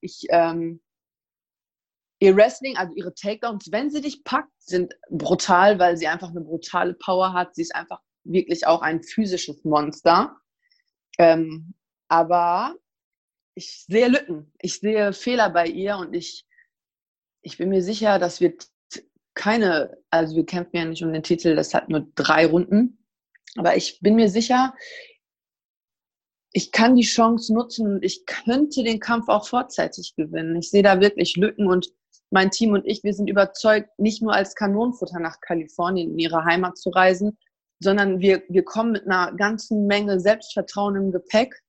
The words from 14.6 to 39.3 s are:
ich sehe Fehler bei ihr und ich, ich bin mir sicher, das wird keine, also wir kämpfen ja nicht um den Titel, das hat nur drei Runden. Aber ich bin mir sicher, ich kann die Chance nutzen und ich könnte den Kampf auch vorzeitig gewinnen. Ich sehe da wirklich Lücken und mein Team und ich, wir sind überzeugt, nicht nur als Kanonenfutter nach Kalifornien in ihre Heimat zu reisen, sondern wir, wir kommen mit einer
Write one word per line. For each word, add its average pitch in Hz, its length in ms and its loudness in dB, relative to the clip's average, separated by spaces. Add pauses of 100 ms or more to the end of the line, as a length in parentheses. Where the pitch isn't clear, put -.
ich - 200 -8
sehe 208 340 0
Fehler 233 340 0
bei 170 180 2
ihr 190 300 -4
und 175 160 -10
ich, - 320 -10 (1000)
ich - 140 -16
bin 180 140 -4
mir 190 120 2
sicher, 208 360 0
das 175 220 -2
wird 170 260 0 (680)
keine, 202 640 0 (140)
also 160 260 0
wir 165 80 2
kämpfen 175 320 -8
ja 165 80 -2
nicht 165 180 -8
um 165 100 -4
den 160 100 -6
Titel, 165 320 0
das 156 180 -2
hat - 160 -2
nur 156 260 -2
drei 156 320 2
Runden. 185 600 0 (500)
Aber 180 200 2
ich - 240 -6
bin 208 160 4
mir 226 120 6
sicher, 247 460 0 (1800)
ich - 200 -4
kann 247 240 6
die 247 60 6
Chance 226 520 2
nutzen 226 320 -4
und 196 180 -2
ich - 220 -6
könnte 269 560 -2
den 220 180 -2
Kampf 233 280 -2
auch 214 200 0
vorzeitig 180 680 -4
gewinnen. 160 400 -4
Ich 170 140 -6
sehe 202 120 4
da 190 180 6
wirklich 202 360 2
Lücken 208 320 0
und 180 200 2 (420)
mein 190 200 2
Team 220 220 0
und 202 120 0
ich, 202 200 -4
wir 202 100 -2
sind 202 160 -4
überzeugt, 202 580 2 (100)
nicht 214 220 0
nur 220 140 -2
als 196 200 0
Kanonenfutter 208 640 -4
nach 165 220 -8
Kalifornien 170 680 -4
in 160 80 -8
ihre 165 260 -2
Heimat 175 320 0
zu - 140 -8
reisen, 185 480 2 (420)
sondern 196 400 0
wir, 190 300 4
wir 180 140 2
kommen 226 280 -2
mit 202 140 -4
einer 185 280 0